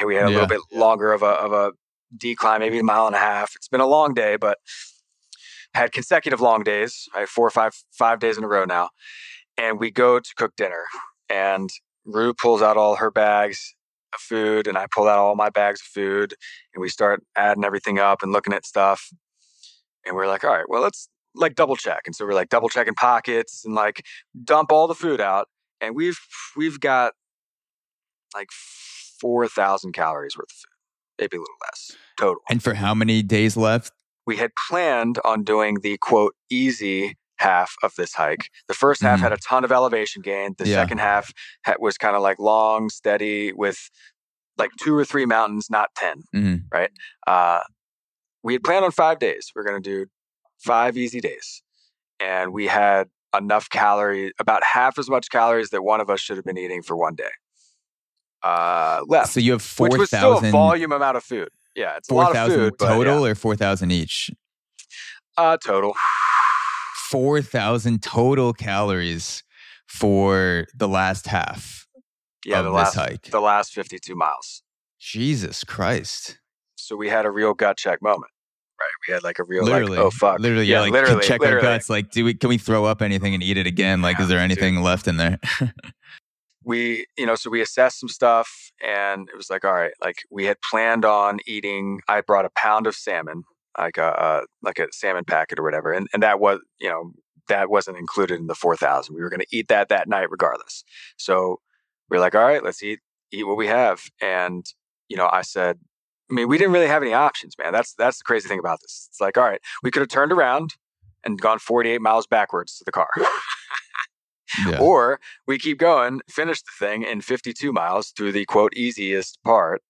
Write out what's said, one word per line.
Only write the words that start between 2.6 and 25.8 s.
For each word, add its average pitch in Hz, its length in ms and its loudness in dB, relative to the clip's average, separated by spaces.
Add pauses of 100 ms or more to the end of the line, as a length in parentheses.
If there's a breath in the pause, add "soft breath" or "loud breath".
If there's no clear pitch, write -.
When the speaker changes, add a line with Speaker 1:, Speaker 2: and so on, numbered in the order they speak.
Speaker 1:
maybe 113 180 0
a 113 40 -2
mile 110 240 4
and 101 80 -2
a 98 40 0
half. 104 360 -2
It's - 120 -20
been 127 140 0
a 131 60 4
long 147 260 4
day, 107 240 0
but 104 220 -2 (1120 loud breath)
had 120 180 0
consecutive 139 500 0
long 113 220 4
days, 107 500 -4
right? 98 140 -4
Four 120 200 2
or 107 40 0
five, 110 220 2 (180)
five 117 280 0
days 113 180 0
in 110 60 -8
a 107 40 -6
row 98 180 0
now. 87 240 -2 (680 loud breath)
And 113 220 -2
we 113 120 -4
go 123 280 4
to - 160 -20
cook 107 200 -4
dinner, 87 300 -6 (440 loud breath)
and 98 400 -2 (360)
Rue 110 280 0
pulls 113 280 2
out 107 160 4
all 107 180 4
her 110 160 -2
bags 104 640 0 (380)
of 113 60 -10
food, 107 480 -2
and 95 100 -2
I 98 160 -4
pull 107 140 4
out 104 120 6
all 101 160 4
my 107 140 2
bags 101 320 0
of - 60 -20
food, 101 460 -4 (400 loud breath)
and 92 80 -10
we 92 80 -6
start 101 320 0 (140)
adding 104 300 0
everything 98 340 -2
up 98 240 2
and 95 80 -6
looking 101 220 0
at 98 120 -6
stuff. 98 460 0 (920 soft breath)
And 92 100 -6
we're 95 120 -2
like, 98 160 -2
"All 147 80 2
right, 87 180 -2
well, 117 120 -2
let's, - 280 -4 (260)
like, 151 200 -2
double 135 200 2
check." - 300 -6
And 85 100 -14
so 107 100 -8
we're, 101 80 -2
like, 92 160 0
double 117 200 2
checking 113 240 -2
pockets 117 720 0
and, 110 100 -6
like, 107 280 -2 (400 loud breath)
dump 151 280 2
all 156 160 6
the 165 80 -2
food 151 240 -2
out. 98 300 0 (320)